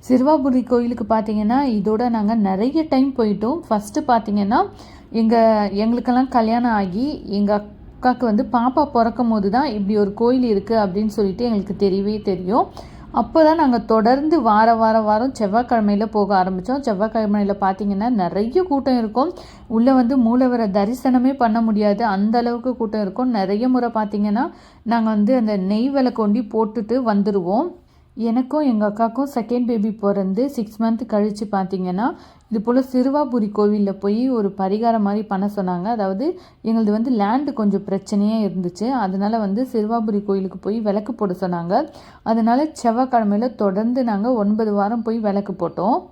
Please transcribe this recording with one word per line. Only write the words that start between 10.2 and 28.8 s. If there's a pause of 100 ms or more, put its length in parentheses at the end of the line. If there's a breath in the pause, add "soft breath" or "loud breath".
இருக்கு
அப்படின்னு
சொல்லிட்டு
எங்களுக்கு
தெரியவே
தெரியும். (440 loud breath)
அப்போ
தான்
நாங்க
தொடர்ந்து
வார,
வார,
வாரம்
செவ்வாய்க்கிழமையில
போக
ஆரம்பிச்சோம்.
செவ்வாய்க்கிழமையில
பார்த்தீங்கன்னா,
நிறைய
கூட்டம்
இருக்கும். (340 loud breath)
உள்ள
வந்து
மூலவரை
தரிசனமே
பண்ண
முடியாது,
அந்த
அளவுக்கு
கூட்டம்
இருக்கும்.
நிறைய
முறை
பார்த்தீங்கன்னா, (380 loud breath)
நாங்க
வந்து
அந்த
நெய்
விளக்கு
ஒண்டி
போட்டுட்டு
வந்துருவோம். (480 soft breath)
எனக்கும்
எங்க